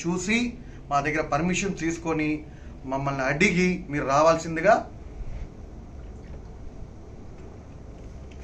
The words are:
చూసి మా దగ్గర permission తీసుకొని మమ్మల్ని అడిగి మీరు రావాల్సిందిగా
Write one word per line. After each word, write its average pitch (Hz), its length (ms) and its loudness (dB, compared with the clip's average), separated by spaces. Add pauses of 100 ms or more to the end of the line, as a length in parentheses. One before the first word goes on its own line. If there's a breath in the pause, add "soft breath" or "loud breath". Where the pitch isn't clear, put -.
చూసి 214 460 2 (360 loud breath)
మా 143 120 6
దగ్గర 151 200 2
permission 175 560 2
తీసుకొని 156 680 0 (400 loud breath)
మమ్మల్ని 135 360 0
అడిగి 170 680 4
మీరు 143 160 0
రావాల్సిందిగా 160 840 6 (3500)